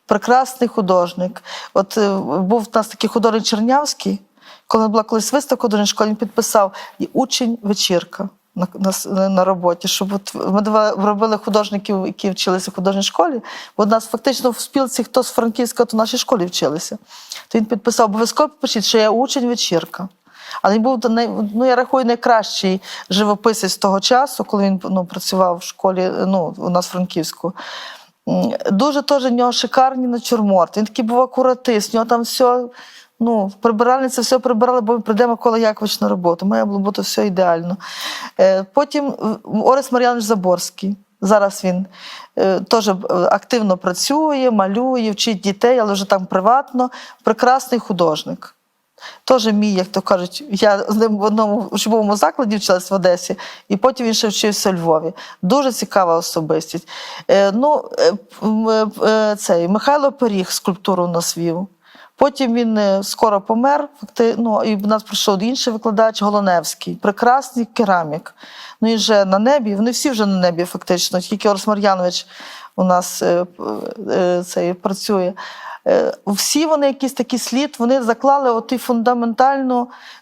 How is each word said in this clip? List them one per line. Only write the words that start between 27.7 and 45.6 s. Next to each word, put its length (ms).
М, 240
дуже 300
теж 220
в 60
нього 220
шикарні 540
натюрморти. 720
Він 60
такий 180
був 160
акуратист, 720
в 40
нього 100
там 160
все, 460
ну, 400
прибиральниця 600
все 160
прибирала, 420
бо 200
прийде 260
Микола 320
Якович 420
на 80
роботу. 380
Має 180
було 140
бути 240
все 240
ідеально. 500
Е, 220
потім, 360
е, 400
Орес 300
Мар'янович 320
Заборський. 720
Зараз 440
він, 220
е, 220
теж, 280
е, 60
активно 640
працює, 720
малює, 600
вчить 300
дітей, 380